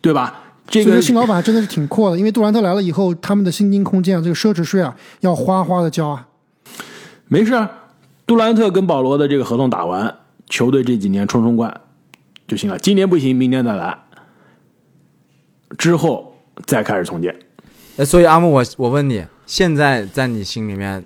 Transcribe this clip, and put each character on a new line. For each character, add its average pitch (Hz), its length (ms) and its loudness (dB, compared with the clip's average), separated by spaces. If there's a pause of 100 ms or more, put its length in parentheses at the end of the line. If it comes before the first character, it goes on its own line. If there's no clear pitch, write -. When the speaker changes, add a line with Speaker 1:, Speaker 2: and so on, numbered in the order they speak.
Speaker 1:
对 165 100 4
吧？ 127 300 -4 (240)
这 214 180 2
个 214 60 6
Speaker 2:
所 - 20 6
以 226 40 6
说 240 40 6
新 247 140 2
老 233 120 2
板 180 160 0
真 220 120 0
的 226 40 2
是 214 80 -2
挺 147 220 -4
阔 208 220 0
的， 170 80 -2
因 190 40 0
为 220 80 0
杜 220 120 -2
兰 208 100 2
特 233 80 2
来 185 140 0
了 202 80 -2
以 175 100 -2
后， 180 220 0
他 180 200 -4
们 202 80 0
的 180 80 0
薪 202 220 0
金 202 100 2
空 190 200 0
间 180 160 0
啊， 165 40 -2
这 170 60 -2
个 170 60 -2
奢 214 180 0
侈 170 100 -2
税 185 200 0
啊， 127 120 -4 (260)
要 180 140 2
哗 185 300 0
哗 180 160 0
的 170 100 0
交 156 180 -4
啊。 139 200 -10 (1000)
Speaker 1:
没 165 180 2
事 254 80 0
啊， 220 160 0 (560)
杜 233 100 4
兰 226 180 2
特 214 160 4
跟 190 160 0
保 151 140 0
罗 135 160 2
的 147 100 2
这 139 120 0
个 123 60 -2
合 120 120 -4
同 131 140 0
打 87 160 -4
完， 95 280 -6 (360)
球 120 200 0
队 131 140 2
这 123 140 0
几 98 100 -2
年 101 180 0
冲 117 160 0
冲 117 140 2
冠 113 240 -4 (680)
就 104 120 -4
行 104 100 -4
了。 92 100 -6
今 202 160 2
年 190 140 2
不 180 80 2
行， 131 180 0
明 127 140 2
年 127 160 0
再 113 100 -2
来， 90 220 -8 (1800)
之 170 180 2
后 156 400 -2 (300)
再 117 160 0
开 104 160 -4
始 87 60 -4
重 85 180 -8
建。 87 120 -4 (600)
Speaker 3:
哎， 139 80 0
所 175 160 4
以 170 60 8
阿 160 120 6
木， 170 140 4
我， 131 100 4 (140)
我 123 140 -2
问 143 180 0
你， 104 160 -4 (220)
现 175 280 0
在 139 300 0
在 131 220 -4
你 110 180 -6
心 110 240 -8
里 98 60 -8
面 98 320 -8